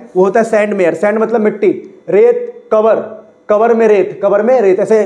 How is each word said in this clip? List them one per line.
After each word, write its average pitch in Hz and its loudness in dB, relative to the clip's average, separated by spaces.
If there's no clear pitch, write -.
वो 185 2
होता 202 0
है 220 0
सैंडमेयर। 208 -2
Sand 208 -2
मतलब 220 -2
मिट्टी, 214 0
रेत, 233 0
cover, 214 0
कबर 226 2
में 226 2
रेत, 190 0
कबर 202 0
में 247 2
रेत, 196 2
ऐसे 220 0